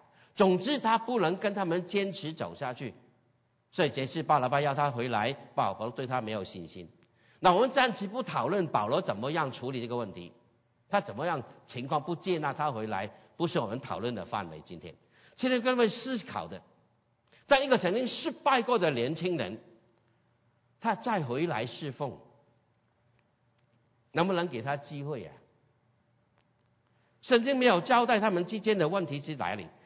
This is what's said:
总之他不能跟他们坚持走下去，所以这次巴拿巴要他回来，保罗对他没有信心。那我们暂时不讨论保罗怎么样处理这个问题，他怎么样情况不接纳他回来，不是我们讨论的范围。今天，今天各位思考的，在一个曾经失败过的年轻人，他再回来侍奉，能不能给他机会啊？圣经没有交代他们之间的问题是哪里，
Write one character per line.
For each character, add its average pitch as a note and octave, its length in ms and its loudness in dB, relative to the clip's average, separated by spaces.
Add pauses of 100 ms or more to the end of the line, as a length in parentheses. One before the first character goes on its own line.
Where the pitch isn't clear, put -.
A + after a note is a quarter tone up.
(360)
总 F#3 240 6
之 B3 200 0
他 A3+ 180 4
不 A#3+ 220 -2
能 F3 180 2
跟 G3+ 160 -2
他 G3 100 -2
们 F3+ 240 0
坚 G3 240 0
持 D#3 220 -8
走 F2 220 -8
下 B2+ 180 -6
去， B2 200 -10 (800)
所 E3+ 140 2
以 C#3 60 2
这 C3+ 160 -2
次 E3 160 -4
巴 D3+ 160 4
拿 B2+ 100 2
巴 C#3 100 4
要 D3 140 2
他 C#3+ 160 2
回 A#2+ 180 -2
来， A#2 240 0 (220)
保 G#2 240 0
罗 A2+ 140 -4
对 C3 160 -6
他 B2+ 120 -2
没 A2 120 -4
有 G#2 120 -4
信 F2 240 -10
心。 E2+ 220 -14 (500)
那 F3+ 140 8
我 G3 80 6
们 B3+ 100 4
暂 B3+ 240 4
时 G3+ 120 -6
不 A#3 160 -6
讨 B2+ 240 -2
论 F#3 200 2
保 G#2+ 200 0
罗 D3 120 2
怎 D3+ 160 -2
么 A#2+ 160 -4
样 D#3 200 0
处 B2 180 -8
理 C3 100 -4
这 A#2 80 -6
个 A#2+ 80 -6
问 A2 160 -4
题， F2 220 -14 (560)
他 G3+ 100 2
怎 A2 160 -4
么 C#3+ 120 -4
样 D3+ 140 -2 (260)
情 B2+ 200 -8
况 D3 140 0
不 E3+ 140 -6
接 F3 240 -2
纳 D3 120 -2
他 D3 200 -2
回 A2 160 -4
来， G#2 200 -4 (300)
不 E3+ 80 0
是 E3 140 -2
我 A#2 80 0
们 A#2 120 -6
讨 F#2 200 -8
论 A#2 160 -4
的 F#2 100 -8
范 G2 240 -6
围。 D#2 160 -14
今 E2+ 140 -14
天， E2 160 -16 (400)
今 B3+ 160 0
天 B3 100 2
各 B3+ 140 2
位 A#3 120 6
思 B3+ 300 -4
考 E2+ 300 -8
的， F2+ 120 -12 (840)
在 C4+ 180 6
一 C#4+ 40 -2
个 B3+ 100 6
曾 F3+ 160 0
经 B3 140 0
失 - 240 -4
败 B3+ 320 2
过 A#3+ 160 2
的 E3+ 100 4
年 C3+ 260 0
轻 E3+ 220 -2
人， A2 220 -4 (1200)
他 A3+ 140 0
再 G#3 280 -2
回 C3 220 0
来 B2 220 -2
侍 C#3+ 240 -8
奉， C#3 260 -8 (2000)
能 E3 120 2
不 F#3+ 80 0
能 F3 140 0
给 C3 160 -8
他 C#3 120 -2
机 C#3+ 280 -10
会 C3+ 220 -8
啊？ C#2+ 80 -18 (1900)
圣 A#3 220 4
经 C4+ 160 2
没 B3+ 60 4
有 F#3+ 160 8
交 A#3+ 220 4
代 A#3 160 4
他 G#3+ 120 4
们 F3 160 2
之 A3 120 -6
间 G#3+ 160 2
的 D#3+ 120 4
问 F#3 180 0
题 C#3+ 160 -6
是 D3+ 140 -8
哪 A2 200 -4
里， F#2 120 -10 (180)